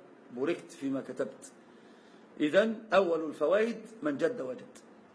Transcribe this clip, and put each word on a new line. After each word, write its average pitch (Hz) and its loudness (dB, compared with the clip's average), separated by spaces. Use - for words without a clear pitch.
بوركت 143 -4
فيما 135 -4
كتبت. - -8
إذن 196 4
أول 165 4
الفوائد، 202 2
من 143 0
جد 135 0
وجد. 123 -10